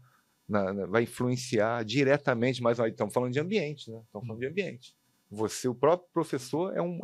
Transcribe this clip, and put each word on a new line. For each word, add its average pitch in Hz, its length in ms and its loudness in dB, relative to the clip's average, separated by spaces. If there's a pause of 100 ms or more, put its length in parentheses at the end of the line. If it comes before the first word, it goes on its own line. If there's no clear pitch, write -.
(500)
na, 98 240 2
na, 98 140 -2
vai 110 160 4
influenciar 120 840 0
diretamente, 127 800 2
mas 120 160 4
aí 113 100 2
estamos 104 240 -2
falando 123 200 0
de 139 60 0
ambiente, 151 520 -4
né? 113 140 -12
Estamos 104 200 -12
falando 113 140 -8
de 127 80 -4
ambiente. 160 480 -8 (340)
Você, 107 380 -2
o 123 80 0
próprio 156 380 2
professor 160 600 -2
é 170 60 0
um, 175 220 -4